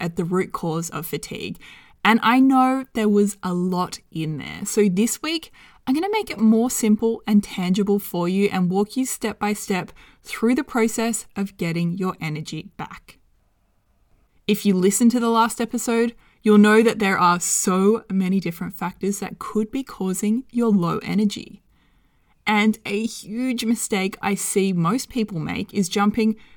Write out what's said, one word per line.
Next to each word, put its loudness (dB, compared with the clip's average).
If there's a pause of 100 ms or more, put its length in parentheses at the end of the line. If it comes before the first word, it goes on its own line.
at -6
the -2
root -2
cause -6
of -10
fatigue, -10 (460)
and 4
I 4
know 4 (120)
there 0
was 2
a -4
lot -4 (120)
in -6
there. -12
So 2
this 0
week, -6 (340)
I'm 0
gonna 0
make -2
it -12
more 4
simple 0
and 4
tangible 0
for -4
you 2
and 0
walk -2
you 0
step -6
by -2
step -6 (280)
through 0
the -2
process -2 (100)
of -6
getting -2
your -4
energy -10
back. -16 (1300)
If 0
you 4
listen 4
to 2
the 0
last 2
episode, -2 (300)
you'll 8
know 8
that 2
there 0
are 4
so 0
many 0
different -6
factors -6
that -10
could -4
be -4
causing -4
your 0
low 2
energy. -4 (800)
And 2
a -4
huge -6
mistake -2
I -2
see 0
most 0
people -4
make -6
is 0
jumping 0 (220)